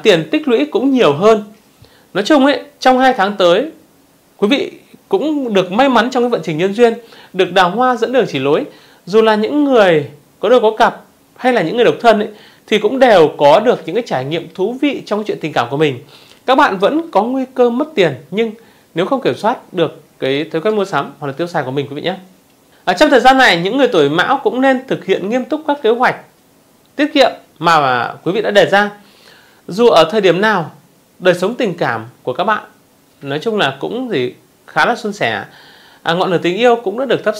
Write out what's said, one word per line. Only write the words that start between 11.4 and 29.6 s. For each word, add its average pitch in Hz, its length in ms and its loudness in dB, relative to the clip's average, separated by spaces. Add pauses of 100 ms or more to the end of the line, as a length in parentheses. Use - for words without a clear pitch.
là 220 100 0
những 170 140 -4
người 240 80 4
độc 160 160 4
thân 220 180 4
ấy, 208 100 -4 (380)
thì 214 120 0
cũng 220 200 -2
đều 196 400 6
có 147 220 6
được 220 260 0
những 160 80 -8
cái 240 120 -4
trải 131 180 -6
nghiệm 170 300 -8
thú 220 260 -4
vị 294 260 -2
trong 214 180 -4
chuyện - 160 -6
tình 151 120 -8
cảm 120 180 -2
của 139 60 -6
mình. 143 240 0 (460)
Các 254 80 2
bạn 254 240 2
vẫn 320 320 -2
có 196 120 0
nguy 254 220 -4 (100)
cơ 240 160 2
mất 285 240 -4
tiền, 160 200 0 (160)
nhưng 214 220 -4 (420)
nếu 170 120 -2
không 262 160 -2
kiểm 139 120 0
soát 226 240 -4 (140)
được 170 300 -4 (160)
cái 135 260 -4
thói 160 160 -6
quen 214 160 -2
mua 202 80 -2
sắm 147 340 -6
hoặc 147 80 -10
là 139 60 -6
tiêu 165 140 -6
xài 170 160 -6
của 127 80 -8
mình, 135 180 -6
quý 139 60 -14
vị 151 80 -12
nhé. 180 120 -4 (680)
À, 180 80 0
trong 294 180 4
thời 254 100 4
gian 262 180 4
này, 202 220 4
những 202 160 -4
người 269 120 2
tuổi 156 200 2
Mão 180 360 0
cũng 226 160 -2
nên 262 280 0
thực - 160 -6
hiện 185 260 -2
nghiêm 247 140 -2
túc 302 220 -6
các 285 160 -4
kế 214 80 2
hoạch 240 260 0 (800)
tiết 294 180 0
kiệm 262 160 4 (280)
mà 139 520 0 (140)
quý 165 80 -2
vị 220 100 -2
đã 208 80 -4
đề 196 160 4
ra. 202 240 2 (800)